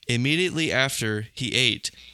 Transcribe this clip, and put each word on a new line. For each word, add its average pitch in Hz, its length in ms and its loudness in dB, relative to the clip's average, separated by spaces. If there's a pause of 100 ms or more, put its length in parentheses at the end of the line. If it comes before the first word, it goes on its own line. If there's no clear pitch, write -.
Immediately 151 640 0
after 113 640 -2
he - 220 -4
ate, 120 360 2 (220)